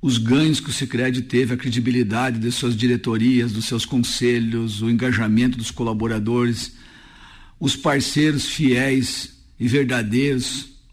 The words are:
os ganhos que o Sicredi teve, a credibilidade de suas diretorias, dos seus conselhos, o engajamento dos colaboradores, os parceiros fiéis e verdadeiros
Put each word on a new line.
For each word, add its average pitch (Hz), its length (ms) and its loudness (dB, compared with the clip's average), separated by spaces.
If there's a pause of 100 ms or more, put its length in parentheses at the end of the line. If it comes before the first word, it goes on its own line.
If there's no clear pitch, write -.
os 127 160 2
ganhos 143 400 2
que - 100 -8
o 123 40 -6
Sicredi 127 500 -2
teve, 123 320 0
a - 20 -2
credibilidade 120 840 0
de 117 100 -2
suas 120 260 -2
diretorias, 120 760 2
dos 110 140 -4
seus 117 200 -2
conselhos, 117 960 0
o 113 80 0
engajamento 120 680 2
dos 113 140 -6
colaboradores, 113 1040 -2 (840)
os 143 180 0
parceiros 147 680 0
fiéis 131 880 0 (280)
e 120 80 0
verdadeiros 123 1000 0 (220)